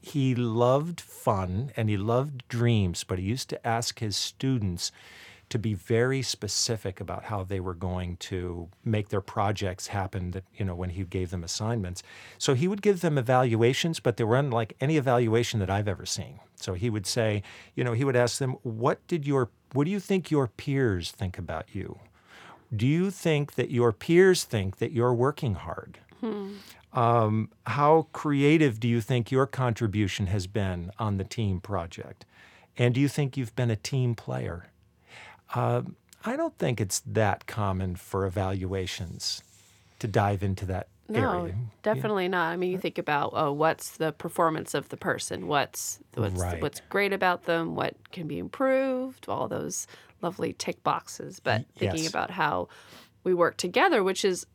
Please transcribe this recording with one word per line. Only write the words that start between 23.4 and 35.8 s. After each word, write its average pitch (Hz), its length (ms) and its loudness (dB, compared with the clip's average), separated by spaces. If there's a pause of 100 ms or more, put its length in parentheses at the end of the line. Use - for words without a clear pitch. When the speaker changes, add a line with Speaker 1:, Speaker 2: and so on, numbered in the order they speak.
Speaker 1:
that - 160 0
your 120 200 4
peers 175 540 6
think 98 320 -2
that - 160 -4
you're 123 220 4
working 123 400 0
hard? - 440 -10 (220)
Speaker 2:
Hmm. 208 360 -6 (360)
Speaker 1:
Um, 113 580 2 (160)
how 147 460 4
creative 143 680 4
do 120 80 0
you 117 120 4
think 120 300 0
your 135 160 4
contribution 107 800 0
has 92 200 0
been 92 520 -4
on 104 180 -2
the 95 80 -2
team 98 360 -2
project? - 680 -8 (500)
And 120 180 4
do 131 60 0
you 143 80 4
think 139 300 -2
you've 120 180 -6
been 123 140 2
a 107 60 0
team 127 380 0
player?" 110 520 -8 (880)
Um, 120 420 0 (300)